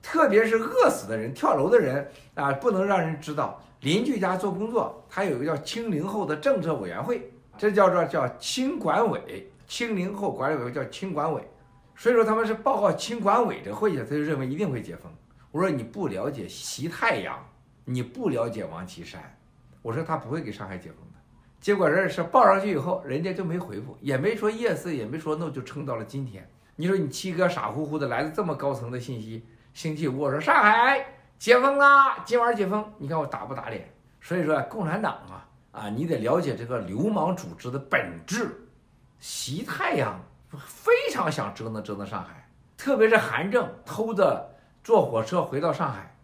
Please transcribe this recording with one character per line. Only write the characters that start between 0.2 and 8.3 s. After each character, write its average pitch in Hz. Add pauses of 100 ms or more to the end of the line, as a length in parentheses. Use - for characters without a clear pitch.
别 208
是 220
饿 480
死 -
的 110
人、 110
跳 -
楼 147
的 240
人 139 (300)
啊， 139
不 -
能 190
让 202
人 160
知 151
道。 135 (200)
邻 196
居 254
家 185
做 196
工 190
作， -
他 -
有 170
一 131
个 -
叫 156
清 226
零 165
后 196
的 151
政 220
策 160
委 98
员 87
会， - (240)
这 208
叫 190
做， 170
叫 139